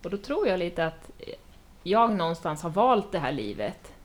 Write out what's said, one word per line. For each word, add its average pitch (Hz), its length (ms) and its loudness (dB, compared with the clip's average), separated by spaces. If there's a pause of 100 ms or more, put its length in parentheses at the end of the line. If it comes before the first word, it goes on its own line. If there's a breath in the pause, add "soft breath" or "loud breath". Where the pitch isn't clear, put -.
Och 170 60 -8
då 196 60 -4
tror 285 320 -2
jag 185 100 2
lite 170 280 -2
att - 240 -10 (720)
jag 220 300 4
någonstans 165 500 -2
har 170 80 -4
valt 214 420 4
det 180 60 -2
här 143 140 -2
livet. 104 600 -6 (120)